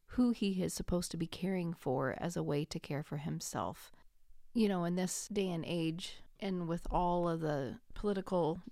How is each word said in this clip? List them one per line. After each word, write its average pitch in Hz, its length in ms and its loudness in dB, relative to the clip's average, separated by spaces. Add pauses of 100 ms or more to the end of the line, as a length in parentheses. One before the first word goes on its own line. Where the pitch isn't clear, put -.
who 247 240 4
he 196 320 2
is 165 100 2
supposed - 380 0
to 165 80 -4
be 165 80 0
caring 180 480 -2
for 131 420 0
as 170 220 -4
a 160 40 0
way 156 220 2
to - 160 -6
care 147 220 -4
for 147 160 -6
himself. 147 720 -4 (640)
You 220 120 6
know, 185 180 2
in 170 100 2
this 185 340 0
day 196 220 0
and 165 160 -2
age, 165 560 -2 (180)
and 180 260 -2
with 170 240 -2
all 175 380 4
of 165 120 0
the 151 400 0 (120)
political 185 800 2